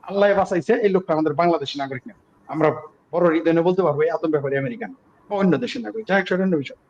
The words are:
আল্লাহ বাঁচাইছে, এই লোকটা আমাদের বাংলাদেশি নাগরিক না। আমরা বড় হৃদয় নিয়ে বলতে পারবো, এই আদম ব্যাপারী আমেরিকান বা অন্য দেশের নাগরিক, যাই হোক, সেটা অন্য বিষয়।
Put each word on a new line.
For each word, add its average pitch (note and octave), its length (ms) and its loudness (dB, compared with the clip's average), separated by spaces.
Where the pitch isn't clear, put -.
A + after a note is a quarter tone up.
আল্লাহ G3+ 320 2
বাঁচাইছে, F#3+ 400 0
এই G#3+ 140 2
লোকটা F#3 240 0
আমাদের D#3 220 0
বাংলাদেশি D#3 440 0
নাগরিক C3+ 280 -8
না। - 80 -18
আমরা D#3 300 0
বড় E3+ 220 2
হৃদয় D#3+ 200 2
নিয়ে E3 120 4
বলতে F3+ 180 2
পারবো, D3+ 200 2
এই E3 80 2
আদম D#3+ 200 -2
ব্যাপারী C#3 260 0
আমেরিকান A#2 380 -6
বা G#3 60 -4
অন্য F#3+ 200 2
দেশের A#3 260 -6
নাগরিক, A3 240 -8
যাই F#3+ 120 0
হোক, F#3 100 -2
সেটা F#3 140 0
অন্য F#3+ 140 0
বিষয়। C#3 200 -6